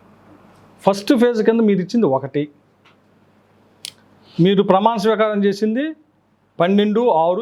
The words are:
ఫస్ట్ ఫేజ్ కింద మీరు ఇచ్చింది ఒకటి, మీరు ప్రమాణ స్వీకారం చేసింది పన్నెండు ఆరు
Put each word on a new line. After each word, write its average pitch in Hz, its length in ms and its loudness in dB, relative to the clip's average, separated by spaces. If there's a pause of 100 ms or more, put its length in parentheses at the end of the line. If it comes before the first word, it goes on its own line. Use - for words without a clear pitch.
(840)
ఫస్ట్ 202 380 0
ఫేజ్ 240 260 0
కింద 226 220 0
మీరు 196 160 0
ఇచ్చింది 220 220 0 (100)
ఒకటి, - 260 -6 (2000)
మీరు 196 180 2 (100)
ప్రమాణ 208 320 2
స్వీకారం 214 440 0
చేసింది 214 360 -4 (760)
పన్నెండు 202 420 2 (240)
ఆరు 180 160 -2